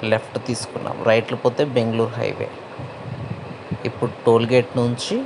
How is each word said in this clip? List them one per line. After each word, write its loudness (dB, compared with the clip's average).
లెఫ్ట్ 0
తీసుకున్నాం, -4
రైట్లో 4
పోతే 2
బెంగళూరు 2
హైవే. -2
ఇప్పుడు -4
టోల్ 8
గేట్ 6
నుంచి 0